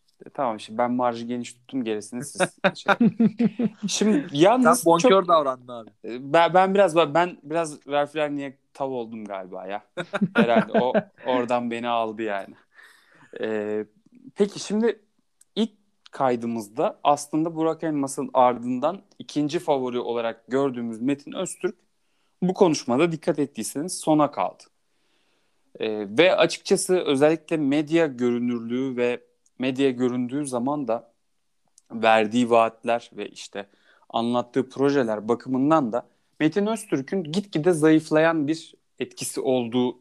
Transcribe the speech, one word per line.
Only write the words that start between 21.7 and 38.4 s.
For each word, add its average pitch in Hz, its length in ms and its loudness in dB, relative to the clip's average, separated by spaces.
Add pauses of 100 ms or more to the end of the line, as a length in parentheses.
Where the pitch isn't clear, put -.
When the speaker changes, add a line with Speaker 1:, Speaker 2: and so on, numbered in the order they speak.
Speaker 1:
bu 185 120 0
konuşmada 165 580 2
dikkat 156 280 -4
ettiyseniz 139 580 -6
sona 151 340 2
kaldı. - 320 -6 (1160)
Ee, 107 380 -6
ve 175 180 6
açıkçası - 600 0
özellikle 156 640 2
medya 151 480 2
görünürlüğü 120 920 -2
ve 123 240 -2 (380)
medya 135 320 0
göründüğü 123 560 -2
zaman 127 400 -2
da 113 240 -4 (800)
verdiği 110 580 2
vaatler 117 640 2
ve 101 160 -10
işte - 400 -14 (400)
anlattığı 120 600 -2
projeler 123 580 0
bakımından 131 640 0
da 123 160 -6 (320)
Metin 156 260 2
Öztürk'ün 196 580 -4
gitgide 170 500 0
zayıflayan 156 760 4